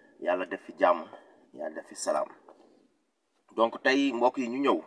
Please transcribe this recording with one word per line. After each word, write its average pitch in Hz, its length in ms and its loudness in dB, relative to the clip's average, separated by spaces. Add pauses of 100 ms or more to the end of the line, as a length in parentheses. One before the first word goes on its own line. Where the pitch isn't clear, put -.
(200)
Yàlla 90 260 -2
def - 180 -10
fi - 140 -18
jàmm, 87 260 2 (500)
Yàlla 78 260 -12
def - 80 -16
fi - 60 -18
salaam. - 320 -2 (1300)
Donc 113 320 0
tey, 135 280 2
mbokk 120 260 2
yi, 120 100 -4
ñu 123 100 -4
ñëw 139 280 2